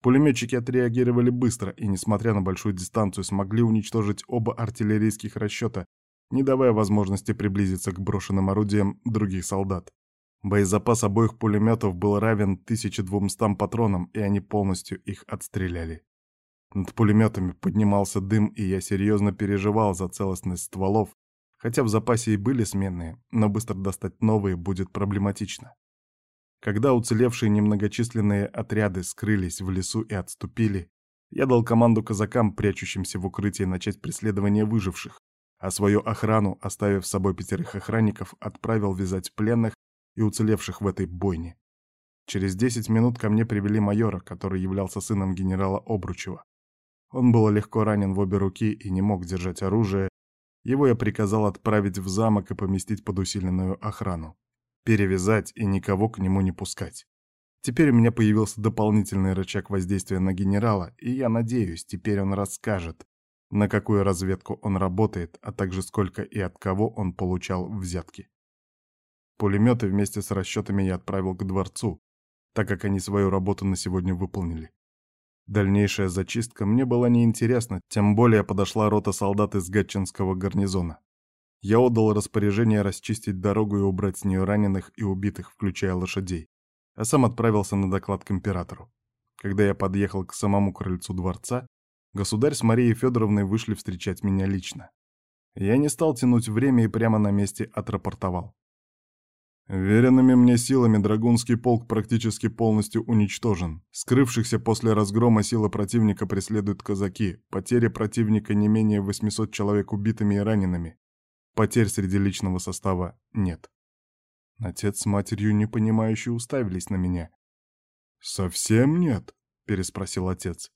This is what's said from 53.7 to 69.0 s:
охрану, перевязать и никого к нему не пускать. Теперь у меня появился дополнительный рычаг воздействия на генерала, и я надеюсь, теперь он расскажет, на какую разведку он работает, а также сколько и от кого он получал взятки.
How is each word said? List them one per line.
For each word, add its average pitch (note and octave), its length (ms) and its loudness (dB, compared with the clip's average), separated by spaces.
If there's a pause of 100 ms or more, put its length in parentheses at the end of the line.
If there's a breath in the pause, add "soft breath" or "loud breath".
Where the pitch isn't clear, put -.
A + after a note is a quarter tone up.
охрану, F2+ 520 -8 (520)
перевязать G2 640 2
и A2 140 -4
никого G2 420 0
к - 80 -10
нему F#2+ 240 2
не F#2+ 100 2
пускать. - 540 -10 (560)
Теперь C#3 300 2
у - 20 6
меня A#2 180 6
появился G#2+ 480 2
дополнительный G#2 720 0
рычаг F#2+ 360 -4
воздействия F#2+ 480 -2
на F#2+ 160 0
генерала, G2 640 0
и A#2+ 140 -6
я C3 180 -2
надеюсь, A2+ 560 -2
теперь G2+ 340 -4
он G2 140 -2
расскажет, G2 720 -6 (460)
на G#2 180 0
какую G#2 340 0
разведку F#2+ 600 -2
он G2 140 0
работает, F#2 680 -2
а - 80 -12
также F#2 320 -4
сколько G2+ 400 -4
и - 160 -8
от F2+ 180 -6
кого G2+ 320 -2
он F#2+ 240 -4
получал F#2 560 -4
взятки. F#2 600 -10 (1080)